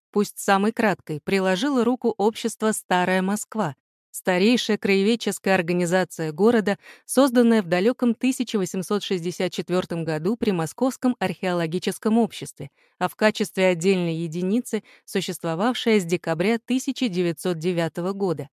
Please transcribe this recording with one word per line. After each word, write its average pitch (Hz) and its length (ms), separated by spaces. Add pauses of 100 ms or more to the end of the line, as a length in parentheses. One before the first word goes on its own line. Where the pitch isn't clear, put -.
(100)
пусть - 280
самой 202 340
краткой, 180 500
приложило 202 640
руку 240 320
общество 220 560
«Старая 185 480
Москва», 196 560 (340)
старейшая 208 680
краеведческая 196 760
организация 175 800
города, 202 460 (260)
созданная 233 580
в 170 40
далёком 220 480
тысяча 247 440
восемьсот 190 440
шестьдесят 180 500
четвёртом 175 520
году 160 320
при 214 160
Московском 240 640
археологическом 180 1000
обществе, 160 540 (280)
а 180 120
в - 60
качестве 208 500
отдельной 175 480
единицы 180 680 (220)
существовавшая 202 960
с 170 60
декабря 175 520
тысяча 254 500
девятьсот 175 500
девятого 170 560
года. 165 380